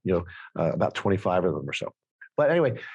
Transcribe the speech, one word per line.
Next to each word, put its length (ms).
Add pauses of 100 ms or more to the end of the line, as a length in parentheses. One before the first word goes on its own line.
you 100
know, 100 (340)
uh, 140
about 220
twenty-five 500
of 100
them 140
or 60
so. 180 (420)
But 160
anyway, 280 (160)